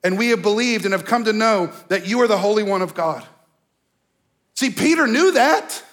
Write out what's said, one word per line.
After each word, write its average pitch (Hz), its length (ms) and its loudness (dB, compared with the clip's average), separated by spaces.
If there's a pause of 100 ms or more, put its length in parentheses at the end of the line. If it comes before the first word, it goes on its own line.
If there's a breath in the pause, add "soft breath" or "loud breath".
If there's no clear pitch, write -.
And 185 120 0
we 233 120 0
have 233 120 2
believed 220 440 0
and 196 80 0
have 190 120 -2
come 233 200 -2
to 220 80 0
know 214 400 0 (160 loud breath)
that 180 180 -2
you 226 160 -2
are 233 60 2
the 208 100 2
Holy 208 240 0
One 196 180 -2
of 185 140 -4
God." 160 320 -4 (1300)
See, 262 160 -2
Peter 320 360 0
knew 302 260 2
that. - 500 0 (100)